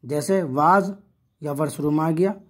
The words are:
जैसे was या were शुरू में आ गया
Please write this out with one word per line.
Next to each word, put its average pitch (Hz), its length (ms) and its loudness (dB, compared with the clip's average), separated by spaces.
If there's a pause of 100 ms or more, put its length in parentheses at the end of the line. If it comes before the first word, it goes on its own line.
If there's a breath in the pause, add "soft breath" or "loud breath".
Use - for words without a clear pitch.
जैसे 147 380 -2
was 165 480 2 (520)
या 147 120 -6
were 147 140 -2
शुरू 147 220 -2
में 156 140 2
आ 165 60 0
गया 185 240 0 (160)